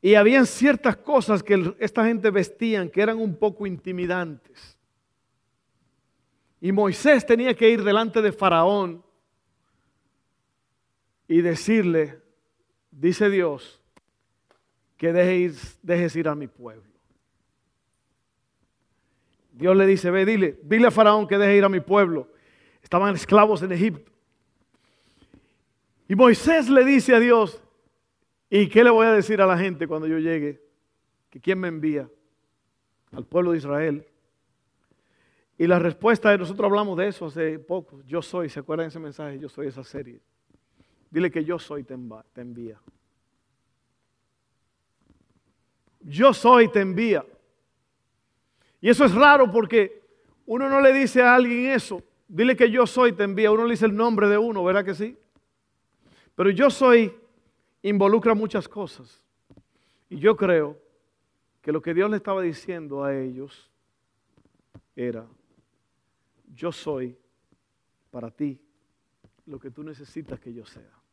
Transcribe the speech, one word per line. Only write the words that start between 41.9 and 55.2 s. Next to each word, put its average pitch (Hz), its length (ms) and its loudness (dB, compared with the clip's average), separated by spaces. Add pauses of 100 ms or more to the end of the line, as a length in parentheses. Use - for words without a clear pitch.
enva-, 113 400 -20
te 123 80 -20
envía. 117 360 -18 (3250)
"Yo 190 320 2
soy" 240 340 4
te 208 120 -2
envía. 190 440 -2 (1600)
Y 202 80 2
eso 269 160 4
es 180 80 2
raro 277 360 6
porque 208 520 -2 (420)
uno 254 240 -6
no 277 120 2
le 269 120 6
dice 262 300 2
a 247 120 6
alguien 247 360 0
eso. 214 320 -6 (260)
"Dile 226 260 0
que 240 160 4
yo 240 160 2
soy" 247 260 0
te 196 120 -4
envía. 202 260 0
Uno 220 140 0
le 233 60 -2
dice 220 160 -2
el 202 100 -2
nombre 214 320 0
de 208 80 2
uno, 214 260 -4
¿verdad 185 220 -2
que 190 100 -8
sí? 214 220 -10 (1160)